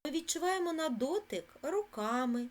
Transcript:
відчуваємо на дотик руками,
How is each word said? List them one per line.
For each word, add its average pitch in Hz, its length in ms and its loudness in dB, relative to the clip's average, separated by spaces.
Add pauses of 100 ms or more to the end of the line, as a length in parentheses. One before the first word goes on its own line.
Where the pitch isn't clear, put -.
відчуваємо 339 680 0
на 320 160 0
дотик 254 720 -2
руками, 247 880 0